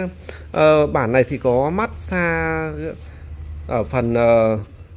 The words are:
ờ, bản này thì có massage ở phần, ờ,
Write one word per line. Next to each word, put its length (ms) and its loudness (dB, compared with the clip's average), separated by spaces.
ờ, 340 6
bản 260 0
này 120 6
thì 140 -6
có 320 2
massage 1200 -4
ở 180 -2
phần, 300 0
ờ, 440 4